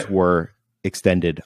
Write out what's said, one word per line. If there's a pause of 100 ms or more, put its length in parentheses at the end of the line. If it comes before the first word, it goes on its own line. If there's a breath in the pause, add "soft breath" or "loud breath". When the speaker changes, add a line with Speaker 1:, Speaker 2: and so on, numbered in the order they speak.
Speaker 1:
right?
Speaker 2:
were (340)
extended